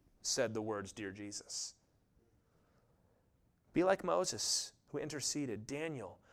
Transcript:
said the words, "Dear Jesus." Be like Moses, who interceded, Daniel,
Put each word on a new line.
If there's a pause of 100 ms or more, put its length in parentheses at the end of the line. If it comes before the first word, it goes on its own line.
(200)
said
the
words,
"Dear
Jesus." (2000)
Be
like
Moses, (160)
who
interceded,
Daniel, (140)